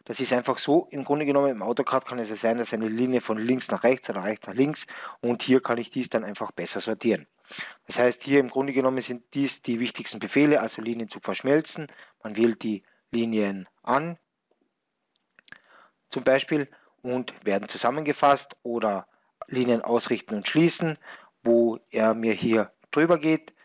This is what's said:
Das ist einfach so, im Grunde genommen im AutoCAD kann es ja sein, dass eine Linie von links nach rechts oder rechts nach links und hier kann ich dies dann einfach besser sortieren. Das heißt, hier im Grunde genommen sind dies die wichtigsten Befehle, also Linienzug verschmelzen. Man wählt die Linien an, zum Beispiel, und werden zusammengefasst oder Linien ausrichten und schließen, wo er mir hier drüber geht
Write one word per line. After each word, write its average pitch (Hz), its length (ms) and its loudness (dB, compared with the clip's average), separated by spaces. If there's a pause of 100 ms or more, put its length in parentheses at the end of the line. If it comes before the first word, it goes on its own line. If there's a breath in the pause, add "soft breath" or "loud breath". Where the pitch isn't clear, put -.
Das - 160 -6
ist 127 140 0
einfach 123 240 0
so, 156 320 2
im 139 140 -8
Grunde 151 200 0
genommen 139 260 2
im 107 120 -6
AutoCAD 123 420 0
kann 127 140 -8
es 113 100 -6
ja 107 80 -8
sein, 113 220 0
dass 117 160 -4
eine 110 140 -2
Linie 123 340 0
von 107 160 -4
links 120 320 -2
nach 101 140 0
rechts 123 260 2
oder 95 140 -6
rechts 107 220 -6
nach 95 80 -10
links 139 320 0 (340 loud breath)
und 120 220 -2
hier 131 200 4
kann 120 160 -2
ich 117 120 -8
dies 123 200 -6
dann 113 140 -2
einfach 101 260 -8
besser 90 300 -8
sortieren. 107 460 0 (600 loud breath)
Das - 120 -4
heißt, 123 240 2
hier 139 180 4
im 127 80 2
Grunde 135 240 -2
genommen 131 280 2
sind 120 220 -6 (120)
dies 139 280 -2
die 117 180 -2
wichtigsten 117 380 -6
Befehle, 143 420 4
also 113 220 -6
Linienzug 113 420 -8
verschmelzen. 147 600 0 (360 loud breath)
Man 107 140 -12
wählt 113 260 2
die 107 200 -4 (300)
Linien 107 560 -2 (140)
an, 156 360 0 (1900 loud breath)
zum 131 160 -6
Beispiel, 135 440 2 (340 soft breath)
und 123 300 -4 (120)
werden 101 240 -2
zusammengefasst 143 920 0
oder 107 440 -2 (400)
Linien 123 360 2
ausrichten 117 520 -2
und 104 140 -4
schließen, 160 500 2 (440 loud breath)
wo 117 360 4 (120)
er 110 240 2
mir 113 180 0
hier 110 400 2 (180)
drüber 165 280 4
geht 156 340 0 (120)